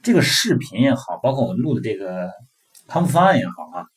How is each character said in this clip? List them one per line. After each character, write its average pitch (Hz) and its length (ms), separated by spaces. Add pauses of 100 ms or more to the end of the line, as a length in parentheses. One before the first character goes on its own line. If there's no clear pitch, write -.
这 233 100
个 165 80
视 - 360
频 - 240
也 135 120
好， - 300
包 135 80
括 135 160
我 92 60
录 123 200
的 104 60
这 101 160
个 92 340 (560)
康 170 200
复 127 80
方 175 120
案 180 140
也 - 80
好 - 160 (100)
啊 180 120 (120)